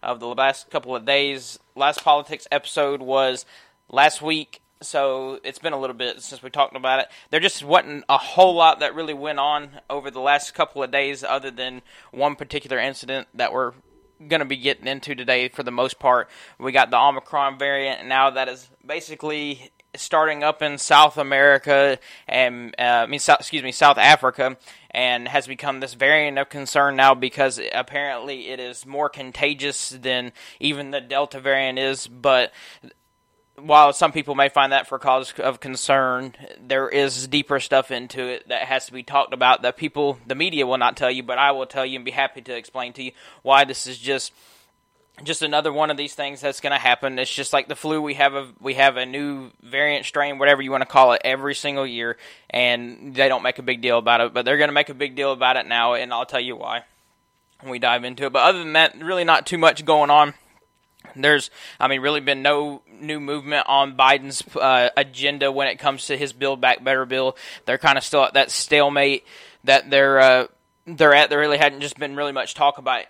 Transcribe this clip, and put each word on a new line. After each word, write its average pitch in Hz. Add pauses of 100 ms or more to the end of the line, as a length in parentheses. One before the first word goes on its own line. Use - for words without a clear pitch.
of 123
the 117
last 131
couple 127
of 110
days. 139 (160)
Last 139
politics 147
episode 143
was 131 (420)
last 147
week, 156 (180)
so 135
it's 135
been 160
a 139
little 131
bit 120
since -
we 131
talked 143
about 131
it. - (240)
There 156
just 170
wasn't 147
a 139
whole 185
lot 165
that 139
really 151
went 143
on 147
over 139
the 127
last 143
couple 147
of 123
days 139
other 135
than 127 (300)
one 139
particular 139
incident 131
that 123
we're 123 (560)
gonna 156
be 135
getting 131
into 139
today 127
for -
the 123
most 123
part. 123 (280)
We 127
got 123
the 123
Omicron 139
variant 135
now 135
that 131
is 127 (160)
basically 151 (220)
starting 156
up 151
in 147
South 151
America 139 (260)
and, 123
uh, 120
I -
mean, 139
Sou-, 135
excuse 147
me, 127
South 143
Africa, 131 (340)
and 123
has 127
become 135
this 123
variant 139
of 139
concern 143
now 135
because 127 (140)
apparently 135
it 127
is 123
more 139
contagious 143
than 127 (300)
even 143
the 139
Delta 135
variant 135
is, 135
but 127 (1040)
while 147
some 160
people 143
may 139
find 135
that 135
for 135
cause 131
of 131
concern, 131 (240)
there 131
is 135
deeper 143
stuff 135
into 127
it 123
that 120
has 131
to 131
be 127
talked 139
about 127
that 123
people, 143
the 131
media 151
will 127
not 123
tell 131
you, 127
but 123
I 143
will 131
tell 131
you 131
and 127
be 127
happy 135
to 123
explain 120
to 135
you 127 (320)
why 135
this 131
is 127
just, 127 (880)
just 156
another 151
one 151
of 147
these 143
things 139
that's 139
gonna 139
happen. 131
It's 127
just 135
like 143
the 147
flu. 156
We 147
have 139
a, 135 (100)
we 135
have 135
a 127
new 135 (120)
variant 139
strain, 143
whatever 139
you 135
wanna 131
call 131
it, -
every 135
single 139
year, 117 (320)
and 120
they 135
don't 127
make 123
a 135
big 123
deal 117
about 117
it, 117
but 123
they're 143
gonna 147
make 147
a 147
big 131
deal 139
about 127
it 127
now, 117
and 123
I'll 123
tell 127
you 123
why 117 (800)
when 135
we 123
dive 123
into 127
it. 127
But 131
other 185
than 160
that, 156
really 175
not 165
too 180
much 156
going 151
on. 147 (840)
There's, 139 (280)
I 127
mean, 135
really 147
been 135
no 147 (100)
new 151
movement 143
on 139
Biden's, 135 (120)
uh, 123
agenda 139
when 135
it 104
comes 135
to 143
his 135
Build 135
Back 127
Better 131
bill. 131 (280)
They're 127
kinda 139
still 143
at -
that 139
stalemate 143 (400)
that 135
they're, 139
uh, 127 (400)
they're 156
at. 147
There 147
really 147
hadn't 143
just 143
been 143
really 143
much 135
talk 143
about 127